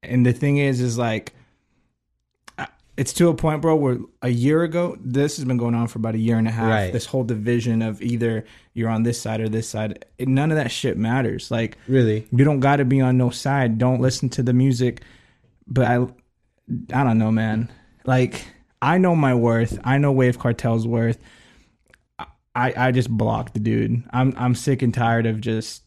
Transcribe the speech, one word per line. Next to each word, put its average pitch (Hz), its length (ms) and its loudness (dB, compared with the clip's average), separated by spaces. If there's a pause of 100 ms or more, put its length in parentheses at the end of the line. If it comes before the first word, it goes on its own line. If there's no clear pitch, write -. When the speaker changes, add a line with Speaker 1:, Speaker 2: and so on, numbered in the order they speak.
Speaker 1:
And 127 240 2
the 123 80 4
thing 143 240 0
is, 135 240 0
is 120 160 -2
like, 113 360 -4 (1200)
uh, 135 80 -8 (320)
it's 139 160 -4
to 170 160 4
a 160 40 2
point, 151 280 -2
bro, 160 140 2
where 135 220 2 (240)
a 123 80 -2
year 135 340 2
ago, 175 360 -2
this 139 380 -2
has 143 80 -6
been 127 120 0
going 120 180 0
on 117 120 0
for 117 120 -8
about 110 160 -2
a 110 40 -2
year 113 180 2
and 113 100 2
a 113 40 -2
half. 113 180 -2
Speaker 2:
Right. 101 240 0
Speaker 1:
This 117 120 -4
whole 131 180 -2
division 113 580 -2
of 110 200 -6
either 113 440 -2 (280)
you're 113 160 -4
on 113 140 0
this 117 180 -2
side 110 200 -6
or 110 80 -2
this 110 200 -4
side. 107 360 -8 (120)
It, 131 100 -4
none 135 240 2
of 156 60 0
that 131 140 -2
shit - 260 -4
matters. 113 540 -2
Like, 113 260 -4 (100)
Speaker 2:
Really? 113 440 2
Speaker 1:
you 120 120 4
don't 143 160 2
gotta 139 260 2
be 135 160 2
on 127 160 4
no 127 120 2
side. 131 480 -2
Don't 123 240 2
listen 127 280 0
to 131 140 -4
the 123 100 2
music. 123 480 2 (680)
But 127 200 2
I, 120 80 2 (1000)
I 135 100 2
don't 117 140 4
know, 110 140 2
man. 110 400 -2 (340)
Like, 127 400 0 (360)
I 156 160 2
know 180 180 4
my 143 180 4
worth. 117 520 2
I 131 120 2
know 143 140 4
Wave 127 260 4
Cartel's 113 480 0
worth. 117 320 0 (1040)
I, - 60 -12 (280)
I, 123 200 -2 (140)
I 131 40 2
just 123 180 0
blocked 110 440 -2
the 107 80 -4
dude. 113 500 0
I'm, 131 260 2
I'm 123 180 0
sick 135 260 -2
and 117 120 0
tired 117 320 0
of 110 140 -2
just 110 480 -6